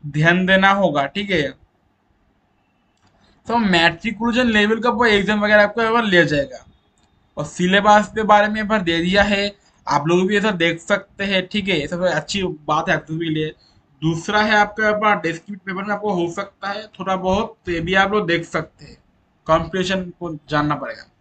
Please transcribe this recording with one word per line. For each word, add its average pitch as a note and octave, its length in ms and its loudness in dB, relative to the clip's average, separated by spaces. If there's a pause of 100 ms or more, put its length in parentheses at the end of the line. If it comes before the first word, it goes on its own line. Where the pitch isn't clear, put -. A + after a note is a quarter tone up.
ध्यान E3+ 380 2
देना F#3+ 260 4
होगा, D#3+ 360 0
ठीक G3+ 240 -6
है। D#3+ 120 0 (2000)
तो A#3 100 -2
मैट्रिकुलेशन G#3+ 920 0
label G#3+ 300 2
का A#3+ 120 0
वो A3+ 160 0
exam G#3 340 2
वगैरह G#3 220 6
आपको G#3 180 0
यहाँ A3+ 120 0
पर A#3 120 2
लिया F3+ 200 4
जाएगा। C3+ 400 -4 (720)
और D3+ 80 -6
syllabus G3+ 720 4
के A3 100 -2
बारे G#3 220 6
में G#3+ 80 -4
यहाँ G#3+ 140 -4
पर G#3+ 120 2
दे E3+ 180 0
दिया F#3+ 240 2
है, G3+ 300 0 (340)
आप C#3+ 200 0
लोग F3+ 200 2
भी G#3 100 0
ऐसा G#3 160 0
देख E3+ 280 -2
सकते - 420 -4
हैं, F#3+ 240 -2
ठीक G3+ 200 -6
है। F3 120 0
ये C#3+ 80 -6
सब F3 180 -6
अच्छी E3+ 380 -2
बात D#3+ 460 -4
है E3 60 2
आप - 140 -6
लोगों D#3+ 100 -6
के E3 100 -4
लिए। D#3 240 -4 (480)
दूसरा E3 400 0
है G#3+ 140 2
आपका G#3 280 0
यहाँ G#3+ 120 2
पर G#3 260 0
डिस्क्रीट E3 380 -8
paper F#3+ 240 -8
में G#3 120 -4
आपको G#3 180 -4
हो F3 180 0
सकता G3 380 -10
है G#3 200 -8
थोड़ा F#3+ 280 -4
बहुत, G3 380 -2 (100)
तो F3 60 -6
ये E3 100 -2
भी F3 140 -4
आप G3 160 2
लोग G#3 160 0
देख E3 180 -2
सकते - 400 -10
हैं, - 120 -20 (500)
Computation F3+ 540 0 (100)
को E3 240 -10 (140)
जानना D3+ 260 0
पड़ेगा। A#2+ 280 -12 (180)